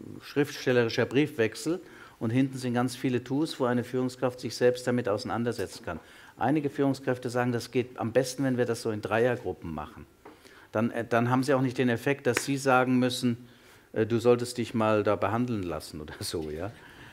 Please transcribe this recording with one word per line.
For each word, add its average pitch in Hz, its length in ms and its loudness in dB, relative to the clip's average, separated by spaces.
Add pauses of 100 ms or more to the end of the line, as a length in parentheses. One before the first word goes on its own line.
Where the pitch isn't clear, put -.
(240)
schriftstellerischer 123 800 0
Briefwechsel. 147 760 0 (420)
Und 117 80 -2
hinten 131 300 0
sind 123 160 -2
ganz 123 200 0
viele 123 280 0
Tools, 147 360 -2
wo 131 60 2
eine 120 180 2
Führungskraft 127 560 -2
sich 113 160 -8
selbst 123 300 2
damit 123 240 2
auseinandersetzen 107 720 -2
kann. 82 160 -8 (380)
Einige 143 320 0
Führungskräfte 131 640 -2
sagen, 123 200 0
das 117 200 -4
geht 123 260 -2
am 110 140 -4
besten, 135 320 0
wenn 127 140 0
wir 120 80 2
das 113 180 -4
so 113 80 -2
in 104 100 -4
Dreiergruppen 104 720 0
machen. 76 320 -10 (640)
Dann, 117 200 2
äh, 117 120 -4
dann 120 280 2
haben 131 100 4
sie 135 140 2
auch 131 60 2
nicht 127 180 0
den 127 100 4
Effekt, 139 380 0
dass 117 180 2
sie 139 120 0
sagen 127 420 4
müssen, 123 500 0 (440)
äh, 110 120 2
„Du 113 140 2
solltest 120 400 4
dich 113 160 -4
mal 110 260 4
da 101 140 2
behandeln 107 480 -2
lassen“ 80 360 -8
oder 78 180 -12
<laughs> - 20 -12
so, 80 320 -6
ja. 87 200 -6 (420)